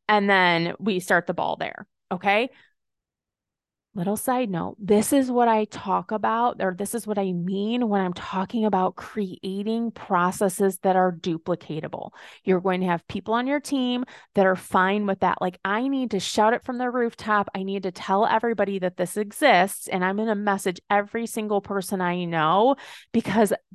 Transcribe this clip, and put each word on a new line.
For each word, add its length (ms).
And 200
then 500
we 200
start 280
the 60
ball 220
there, 320
okay? 380
Little 220
side 340
note, 280
this 320
is 200
what 160
I 180
talk 460
about, 500
or 140
this 180
is 140
what 100
I 140
mean 580
when 100
I'm 140
talking 500
about 320
creating 920
processes 920
that 120
are 160
duplicatable. 1000
You're 180
going 200
to 60
have 200
people 260
on 140
your 120
team 460
that 100
are 100
fine 520
with 140
that. 200
Like, 240
I 220
need 240
to 80
shout 340
it 100
from 140
the 140
rooftop. 640
I 80
need 200
to 80
tell 360
everybody 500
that 200
this 200
exists, 680
and 180
I'm 120
gonna 180
message 440
every 340
single 360
person 380
I 260
know 500
because 380